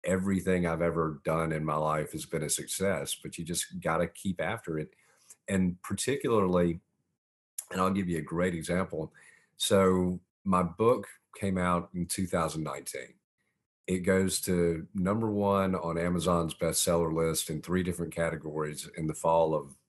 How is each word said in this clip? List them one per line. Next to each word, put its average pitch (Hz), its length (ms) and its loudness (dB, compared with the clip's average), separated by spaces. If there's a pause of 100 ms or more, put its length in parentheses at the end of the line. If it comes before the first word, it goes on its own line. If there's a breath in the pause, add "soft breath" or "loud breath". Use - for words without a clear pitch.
everything 92 600 0
I've 82 140 0
ever 80 440 0
done 80 280 0
in 78 120 -2
my 76 120 -2
life 78 360 -2
has 76 120 -8
been 78 180 -4
a 73 60 -4
success, 76 760 -2
but - 140 -12
you 85 80 -8
just 85 360 -6
gotta 82 260 0
keep - 340 -6
after 85 380 -4
it. 78 160 -8 (540 loud breath)
And 92 340 0
particularly, 95 1000 2 (880)
and 92 100 -2
I'll 95 100 4
give 98 180 0
you 85 100 0
a 78 40 -2
great 87 320 0
example. 82 580 -2 (460 loud breath)
So 92 640 4 (240)
my 95 180 4
book 110 460 2 (300)
came 95 200 0
out 90 360 0
in 87 120 -4
two 92 200 -2
thousand 80 360 -2
nineteen. 69 520 -10 (720)
It 92 140 0
goes 95 420 2
to 85 520 2
number 104 360 0
one 98 440 2
on 82 240 -2
Amazon's 85 560 2
bestseller 85 580 0
list 82 380 0
in 76 100 -4
three 90 220 0
different 85 320 -4
categories 78 840 -4
in 80 100 -4
the 78 80 -2
fall 82 400 2
of 71 200 -4 (140)